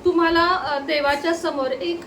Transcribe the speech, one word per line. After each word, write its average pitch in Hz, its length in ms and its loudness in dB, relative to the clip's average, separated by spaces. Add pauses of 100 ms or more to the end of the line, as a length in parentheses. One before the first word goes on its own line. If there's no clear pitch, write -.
तुम्हाला, 339 400 4
अ, 302 340 0
देवाच्या 285 540 0
समोर 294 380 -2
एक 349 340 -4